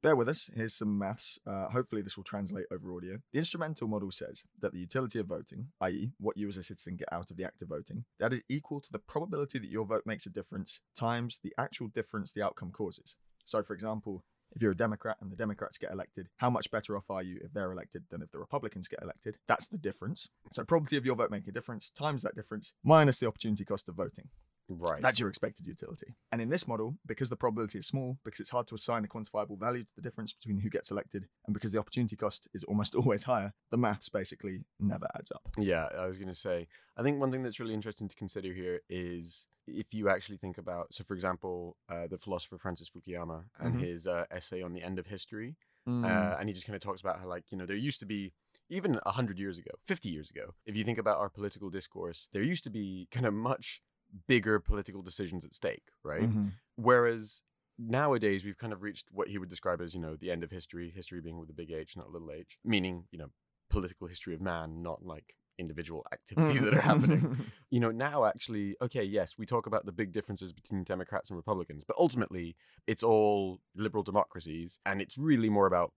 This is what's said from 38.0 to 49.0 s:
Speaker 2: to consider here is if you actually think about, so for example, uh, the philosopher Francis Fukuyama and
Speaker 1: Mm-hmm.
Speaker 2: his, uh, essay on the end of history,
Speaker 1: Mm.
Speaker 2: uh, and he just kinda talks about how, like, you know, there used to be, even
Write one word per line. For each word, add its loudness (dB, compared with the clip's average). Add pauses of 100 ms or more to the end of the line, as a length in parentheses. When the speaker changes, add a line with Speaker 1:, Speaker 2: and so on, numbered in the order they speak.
Speaker 2:
to -14
consider -6
here -2
is -6 (180)
if -8
you 2
actually 2
think -6
about, -6
so -8
for -6
example, -2 (120)
uh, -6
the -6
philosopher -6
Francis -6
Fukuyama -8 (140)
and 0
Speaker 1:
Mm-hmm. 0
Speaker 2:
his, -4
uh, 0
essay -6
on -6
the -8
end -4
of -8
history, -10 (320)
Speaker 1:
Mm. 2
Speaker 2:
uh, 2
and -2
he -2
just -8
kinda -6
talks -4
about -2
how, -10
like, -8
you -8
know, -6
there -2
used -2
to -12
be, -4 (360)
even 0